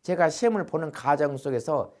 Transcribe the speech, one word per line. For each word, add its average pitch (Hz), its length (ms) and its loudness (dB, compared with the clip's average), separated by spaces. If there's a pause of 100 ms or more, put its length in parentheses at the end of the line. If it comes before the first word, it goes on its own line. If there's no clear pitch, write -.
제가 170 280 2
시험을 208 360 0
보는 156 260 -4
과정 143 460 0
속에서 135 640 -2